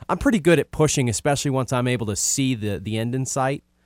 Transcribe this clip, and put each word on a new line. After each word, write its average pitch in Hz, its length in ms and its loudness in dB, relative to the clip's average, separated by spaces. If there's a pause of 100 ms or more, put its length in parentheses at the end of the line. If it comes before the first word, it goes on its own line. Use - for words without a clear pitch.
I'm 185 100 -2
pretty 240 220 2
good 160 180 6
at - 120 0
pushing, 143 380 2
especially 143 420 0
once 131 220 -2
I'm 123 140 0
able 123 200 -2
to 104 100 -4
see 131 380 0
the, 104 240 -4
the 107 180 -6
end 117 180 -2
in 131 120 -2
sight. 135 360 -2 (240)